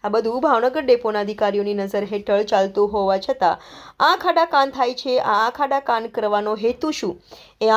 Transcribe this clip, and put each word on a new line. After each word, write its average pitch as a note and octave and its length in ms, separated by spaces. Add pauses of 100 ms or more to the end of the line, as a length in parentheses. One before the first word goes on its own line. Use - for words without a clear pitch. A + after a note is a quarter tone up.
આ G#3 40
બધું A3+ 340
ભાવનગર C4 400
ડેપોના A#3 380
અધિકારીઓની G3+ 540
નજર G3 360
હેઠળ G#3 320
ચાલતું G#3 500
હોવા G3 260
છતાં F#3+ 460 (360)
આ D4 160
ખાડા E4+ 280
કાન C#4 320
થાય B3+ 240
છે. B3+ 180
આ G#3 200
આખાડા C4+ 420
કાન A#3 280
કરવાનો G#3 460
હેતુ A#3+ 380
શું F3+ 240 (440)
એ A3 160